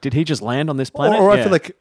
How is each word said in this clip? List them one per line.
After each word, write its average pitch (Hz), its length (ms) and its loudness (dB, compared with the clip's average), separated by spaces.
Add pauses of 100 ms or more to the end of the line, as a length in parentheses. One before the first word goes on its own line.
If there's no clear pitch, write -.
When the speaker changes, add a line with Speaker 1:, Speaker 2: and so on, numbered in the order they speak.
Speaker 1:
Did 135 120 -4
he 147 100 0
just 151 180 -4
land 127 280 -4
on 139 80 -4
this 135 120 -4
planet?" 208 300 0
Speaker 2:
Or, 196 40 4
or 196 80 6
I 202 60 6
Speaker 1:
Yeah. 120 60 0
Speaker 2:
feel - 80 0
like, 165 300 -2